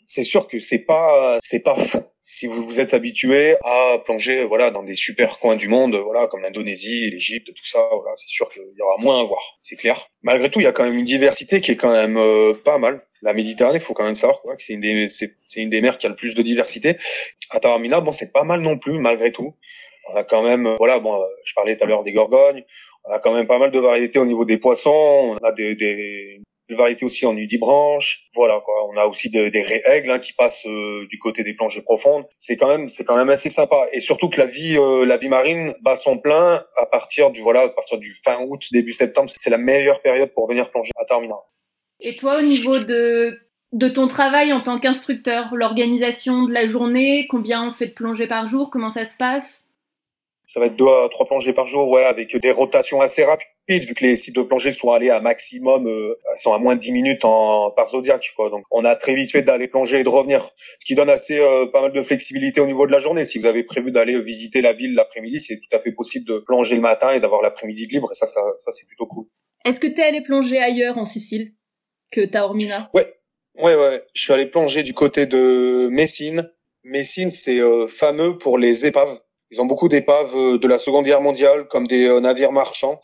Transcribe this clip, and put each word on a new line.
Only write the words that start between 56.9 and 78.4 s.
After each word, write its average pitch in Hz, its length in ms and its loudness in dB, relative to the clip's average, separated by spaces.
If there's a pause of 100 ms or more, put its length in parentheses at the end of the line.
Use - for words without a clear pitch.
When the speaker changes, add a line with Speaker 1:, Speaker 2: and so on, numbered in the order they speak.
Speaker 1:
minutes 127 340 0
en, 107 460 2
par 113 180 0
zodiaque, 131 460 -2
quoi. 104 160 -2
Donc, 104 180 -8
on 117 160 2
a 117 100 4
très 135 200 -2
vite 139 160 -4
fait 147 100 2
d'aller 127 260 0
plonger 131 340 0
et - 20 0
de 127 60 -2
revenir, 135 420 2 (280)
ce - 60 -20
qui 135 80 -6
donne 143 160 4
assez, 143 300 0
euh, 131 260 4
pas 135 160 0
mal 135 120 0
de 139 100 -2
flexibilité 135 580 -2
au 139 60 2
niveau 139 180 2
de 139 60 2
la 139 80 6
journée. 156 260 -2
Si - 140 -8
vous 110 80 0
avez 117 160 2
prévu 123 280 -6
d'aller 120 300 2
visiter 113 400 -4
la 120 120 4
ville 123 200 -8
l'après-midi, 113 460 -2
c'est 117 160 -10
tout - 200 -4
à 110 40 2
fait 113 140 -6
possible 120 340 -10
de 113 100 -2
plonger 123 380 0
le 117 60 0
matin 117 300 2
et 131 100 0
d'avoir 104 200 2
l'après-midi 107 460 -4
de 123 60 -10
libre, 139 180 -4
et - 40 -10
ça, 110 120 -2
ça, - 140 -4 (180)
ça, - 120 -10
c'est - 140 -16
plutôt - 220 -12
cool. 110 180 -16 (380)
Speaker 2:
Est-ce 247 160 -2
que 320 80 -2
t'es 311 160 -2
allé 302 180 0
plonger 262 380 -2
ailleurs 247 400 -2
en 214 60 -6
Sicile 214 480 -10 (580)
que 214 100 -2
Taormina ? 202 720 -4
Speaker 1:
Ouais, 180 140 4 (500)
ouais, 165 180 4
ouais. 135 280 2 (100)
Je - 80 -8
suis - 100 -2
allé 135 140 2
plonger 147 380 -2
du 131 100 -10
côté 143 320 0
de 127 680 2
Messine. 156 600 -4 (320)
Messine, 139 480 -6
c'est, 123 280 -2
euh, 117 280 2
fameux 156 500 -2
pour 123 220 0